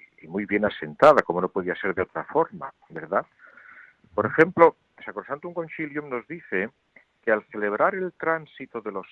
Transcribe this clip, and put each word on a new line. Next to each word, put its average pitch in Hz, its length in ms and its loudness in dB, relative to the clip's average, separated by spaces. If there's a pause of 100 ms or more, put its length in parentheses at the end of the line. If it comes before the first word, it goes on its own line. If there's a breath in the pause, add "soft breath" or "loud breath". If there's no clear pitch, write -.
(220)
y - 60 -20
muy 98 180 -4
bien 104 200 0
asentada, 104 560 4
como 87 200 -2
no 92 80 -2
podía 90 260 -4
ser 95 180 -4
de 92 100 -2
otra 80 200 -6
forma, 151 500 -4 (160)
¿verdad? 160 360 -4 (920 loud breath)
Por 104 100 0
ejemplo, 160 500 6 (280)
Sacrosanctum 123 500 -10
Concilium 151 560 -8
nos 123 180 -6
dice 117 420 -4 (540 soft breath)
que 113 80 2
al 107 200 2
celebrar 107 440 0
el 185 180 -6
tránsito 160 680 -6
de 107 100 -8
los 98 200 -8